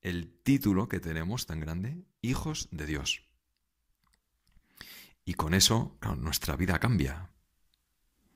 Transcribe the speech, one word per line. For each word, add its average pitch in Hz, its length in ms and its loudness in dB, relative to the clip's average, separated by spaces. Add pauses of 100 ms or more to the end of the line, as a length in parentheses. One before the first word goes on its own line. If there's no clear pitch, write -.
el 87 420 -6
título 107 440 4
que 92 140 -4
tenemos 85 440 -4
tan 80 140 -6
grande, 92 460 -6 (160)
hijos 135 500 -4
de 78 140 -8
Dios. 73 380 -4 (2000)
Y 90 80 -4
con 80 200 2
eso, - 460 4
claro, - 160 -2
nuestra 78 400 -2
vida 90 240 2
cambia. 82 540 0 (1040)